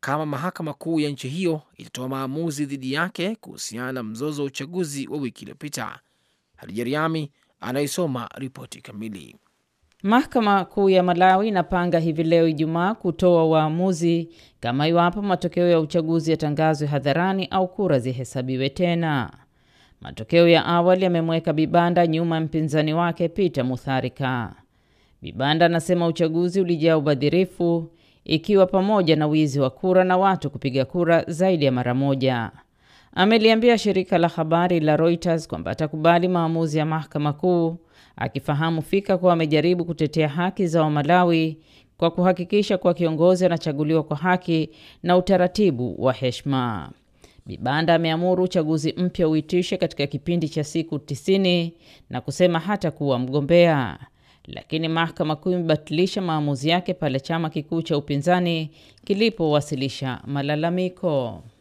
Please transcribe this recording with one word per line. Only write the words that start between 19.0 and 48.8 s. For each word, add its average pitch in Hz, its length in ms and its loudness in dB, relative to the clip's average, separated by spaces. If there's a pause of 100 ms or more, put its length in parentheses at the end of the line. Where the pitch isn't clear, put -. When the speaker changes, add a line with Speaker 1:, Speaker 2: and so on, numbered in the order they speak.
Speaker 2:
Matokeo 170 480 2
ya 165 180 6
awali 180 380 4
yamemweka 165 480 0
Bibanda 170 540 2
nyuma 165 280 0
ya 160 60 0
mpinzani 156 540 0
wake 170 340 0
Peter 165 360 -2
Mutharika. 127 880 -4 (680)
Bibanda 156 440 2
anasema 170 400 2
uchaguzi 170 540 0
ulijaa 165 360 2
ubadhirifu, 165 960 0 (320)
ikiwa 190 420 2
pamoja 190 500 2
na 151 100 0
wizi 147 340 2
wa 131 100 2
kura 185 340 2
na 185 120 2
watu 185 340 2
kupiga 131 340 -2
kura 170 440 2
zaidi 175 360 0
ya 135 80 4
mara 123 220 0
moja. 131 560 0 (600)
Ameliambia 220 680 2
shirika 190 400 0
la 170 100 2
habari 170 520 0
la 151 160 2
Reuters 165 520 0
kwamba - 220 -8
atakubali 160 580 2
maamuzi 165 500 0
ya 151 80 0
mahakama 151 460 -2
kuu, 170 460 0 (380)
akifahamu 151 680 -2
fika 196 360 0
kuwa 180 140 4
amejaribu 165 520 2
kutetea 156 440 -2
haki 175 380 -2
za 165 160 2
Wamalawi 160 760 2 (380)
kwa 170 140 2
kuhakikisha 180 680 0
kuwa 180 160 2
kiongozi 175 520 2
anachaguliwa 156 560 0
kwa 151 140 -6
haki 165 540 0 (320)
na 175 140 2
utaratibu 180 880 0
wa 127 80 4
heshima. 123 800 -4 (560)
Bibanda 151 480 0
ameamuru 170 500 0
uchaguzi 160 480 0